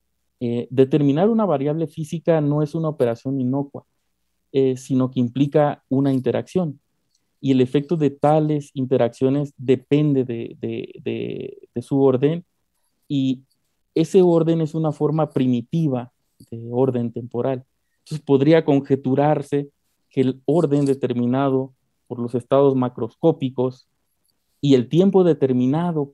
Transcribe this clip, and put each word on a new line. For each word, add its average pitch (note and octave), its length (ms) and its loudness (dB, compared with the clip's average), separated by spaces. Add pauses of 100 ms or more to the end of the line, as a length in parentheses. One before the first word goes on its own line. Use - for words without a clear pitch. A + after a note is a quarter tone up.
(400)
Eh, A#2+ 320 -4
determinar C#3+ 580 2
una A3 160 0
variable D3+ 420 -2
física D#3+ 540 -2
no D3 220 0
es D3 100 -6
una D#3+ 160 -2
operación C3+ 520 -4
inocua, C#3 440 -4 (680)
eh, C3 240 2
sino C3 340 -2
que C3 80 -6
implica C#3+ 720 0
una C#3 240 0
interacción. B2+ 640 -4 (600)
Y C3+ 100 0
el C3 100 4
efecto C#3+ 360 0
de D3 120 2
tales D3+ 640 0
interacciones C3 840 -2
depende C3+ 640 0
de, A#2 360 -8
de, A2+ 320 -8 (120)
de, - 720 -8
de A#2+ 80 -6
su C#3 180 0
orden, C3+ 420 2 (640)
y C3 360 -2 (500)
ese E3 300 2
orden E3 380 2
es D#3 120 -4
una D#3+ 180 -2
forma D3+ 380 -2
primitiva B2+ 800 -2 (380)
de A#2 220 -14
orden B2 400 0
temporal. B2 540 -6 (340)
Entonces - 260 -12
podría D3 400 4
conjeturarse C#3 1040 0 (400)
que C3+ 120 -2
el C3 240 -2
orden D3 400 2
determinado C3 880 -2 (320)
por A#2+ 120 -10
los A#2+ 140 -8
estados C3+ 420 2
macroscópicos B2+ 1120 -4 (720)
y C#3+ 120 4
el A#2+ 160 2
tiempo F#3 340 4
determinado C#3+ 920 0